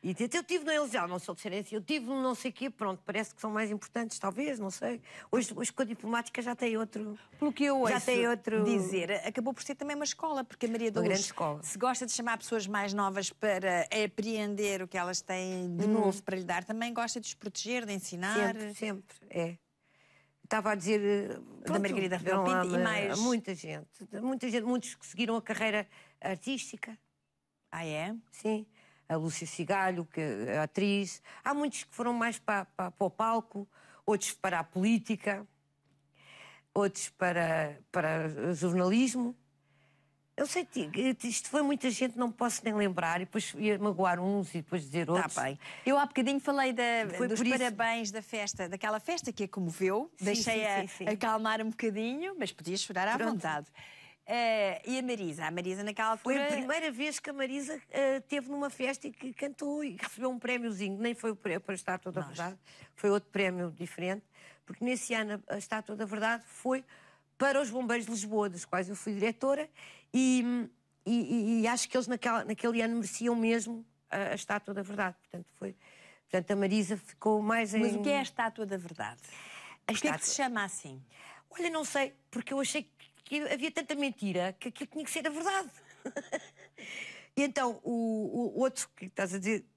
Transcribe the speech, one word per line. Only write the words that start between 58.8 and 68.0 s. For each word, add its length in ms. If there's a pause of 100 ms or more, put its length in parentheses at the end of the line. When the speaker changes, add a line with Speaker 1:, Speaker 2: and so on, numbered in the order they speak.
Speaker 1:
e 40
que 220
cantou 500
e 160
recebeu 320
um 80
prémiozinho. 580
Nem 160
foi 180
o 40
pré-, 240
para 140
a 20
Estátua 360
da 100
Speaker 2:
Nós. 80
Speaker 1:
Verdade, 280 (380)
foi 140
outro 200
prémio 420
diferente, 520 (420)
porque 200
nesse 280
ano 360
a, 60
a 20
Estátua 380
da 100
Verdade 420
foi 360 (540)
para 240
os 80
Bombeiros 360